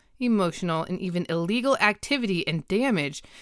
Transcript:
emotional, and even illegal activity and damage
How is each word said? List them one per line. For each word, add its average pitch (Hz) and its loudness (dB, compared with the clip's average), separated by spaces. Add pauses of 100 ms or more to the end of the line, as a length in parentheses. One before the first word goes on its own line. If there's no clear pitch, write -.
(200)
emotional, 180 0
and - -6
even 175 -2
illegal 220 0
activity 208 0
and 156 -4
damage 190 0 (180)